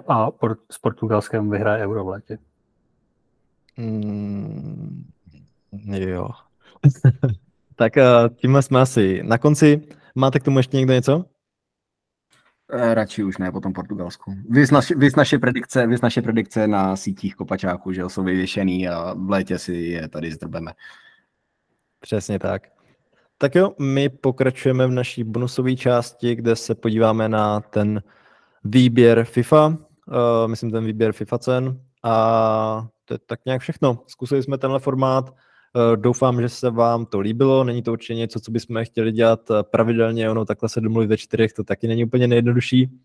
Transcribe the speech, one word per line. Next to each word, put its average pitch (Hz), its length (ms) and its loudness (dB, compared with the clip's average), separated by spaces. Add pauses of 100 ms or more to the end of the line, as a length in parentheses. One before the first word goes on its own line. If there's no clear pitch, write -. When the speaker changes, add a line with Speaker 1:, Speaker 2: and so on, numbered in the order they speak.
Speaker 1:
a 113 240 0
Port-, - 400 -6
s - 60 -18
Portugalskem 110 720 -4
vyhraje 104 340 -2
Euro 101 200 -6
v 92 40 -10
létě. 104 300 -12 (1400)
Speaker 2:
Mm, 104 1300 -8 (880)
jo. 92 400 -6
<laughs> - 60 -20 (1400)
Tak, 113 180 2
eh, 135 60 8 (320)
tímhle 135 260 2
jsme 131 200 4
asi 104 420 2
na 147 140 2
konci. 151 440 4 (340)
Máte 135 240 2
k 127 40 -6
tomu 135 160 2
ještě 131 180 0
někdo 131 160 2
něco? 139 320 2 (1400)
Speaker 3:
Eh, 120 240 0
radši 107 300 -2
už 95 140 -6
ne 92 140 -6
po 92 80 -8
tom 95 140 -6
Portugalsku. 95 640 -12 (140)
Vys 131 220 6
naši-, 147 240 6
vys 135 200 4
naše 143 240 2
predikce, 123 480 0
vys 120 140 0
naše 120 200 0
predikce 110 460 -2
na 98 280 0
sítích 98 400 -8
kopačáků, 92 560 -6
že 92 100 -8
jo, 90 80 -8
jsou 95 140 -6
vyvěšený 92 640 -2
a 87 260 -6
v 92 160 -8
létě 92 300 -2
si 90 160 -8
je 85 340 -8
tady 80 220 -10
zdrbeme. 80 420 -12 (1300)
Speaker 2:
Přesně 101 400 -6
tak. 95 280 -6 (680)
Tak 139 180 -2
jo, 190 240 2
my 139 300 0
pokračujeme 131 800 0
v 127 40 -2
naší 123 320 -4
bonusové 123 520 -4
části, 120 600 -2
kde 117 200 0
se 113 200 -6
podíváme 110 540 0
na 107 320 0
ten 104 420 -2 (600)
výběr 117 600 6
fifa, 151 540 2 (320)
eh, 117 380 0
myslím 113 240 -6
ten 113 140 -4
výběr 110 260 -2
fifa 110 260 -6
cen. 131 440 -4 (220)
A 110 840 0 (180)
to - 80 -10
je 117 120 -6
tak - 200 -10
nějak 127 160 -2
všechno. 131 460 -2
Zkusili 131 360 -4
jsme 135 140 -4
tenhle 135 220 -2
formát. 131 540 -2 (440)
Eh, 117 200 4
doufám, 123 440 0
že 123 80 -2
se 123 200 -6
vám 117 360 0
to 104 140 -4
líbilo. 131 440 2
Není 120 200 -4
to 117 80 -2
určitě 117 240 -6
něco, 113 240 -6
co 113 120 -12
bychom 113 340 -6
chtěli 113 260 -2
dělat, 113 400 2
eh, 107 120 2
pravidelně. 113 640 0
Ono 110 160 -2
takhle 117 240 -4
se 113 120 -6
domluvit 110 260 0
ve 107 100 2
čtyřech, 110 360 -2
to 107 100 -6
taky - 240 -4
není 117 180 0
úplně 123 220 2
nejjednodušší. 120 600 2 (160)